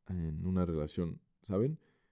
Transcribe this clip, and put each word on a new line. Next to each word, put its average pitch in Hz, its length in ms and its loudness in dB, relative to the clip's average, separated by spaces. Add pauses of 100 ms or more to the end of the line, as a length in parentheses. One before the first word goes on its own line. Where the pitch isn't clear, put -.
en 82 360 -2
una 90 220 2
relación, 82 520 -2 (220)
¿saben? 120 380 0 (340)